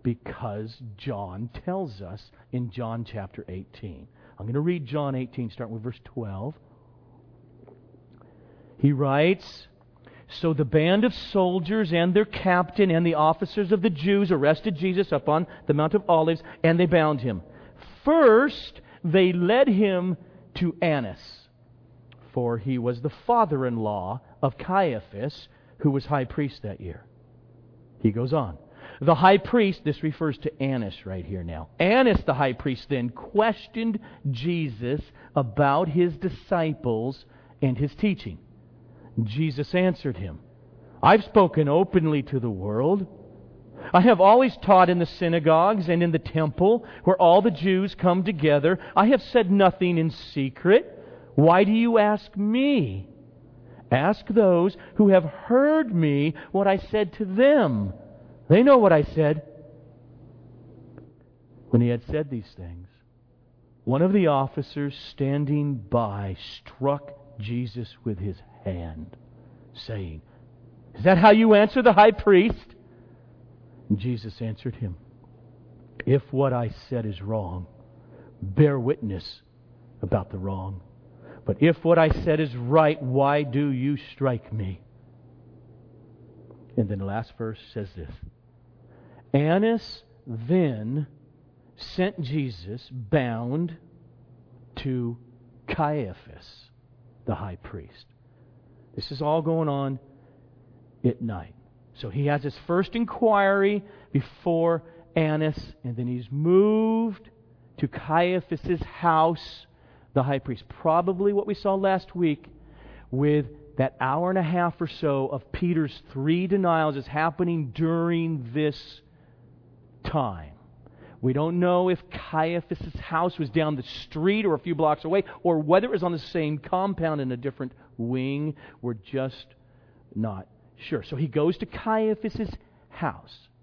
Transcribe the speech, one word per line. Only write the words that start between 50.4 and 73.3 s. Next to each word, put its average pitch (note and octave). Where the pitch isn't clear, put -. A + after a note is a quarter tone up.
Why E3+
do G3
you A3+
ask G#3
me? G#3
Ask D#3
those F#3+
who G#3
have F#3
heard C4
me D#3
what G3
I G3
said G#3
to G#3+
them. F#3
They F#3+
know C4+
what G3
I D3
said." D3+
When A#2
he A#2+
had A#2+
said D3+
these A#2
things, F2
one C3
of F#3+
the F#3+
officers C#3+
standing C#3+
by G2+
struck -
Jesus A#2
with G#2
his F#2+
hand, E2
saying, F2+
"Is -
that F#3
how G#3
you A3
answer G#3+
the G#3+
high G#3
priest?" G#3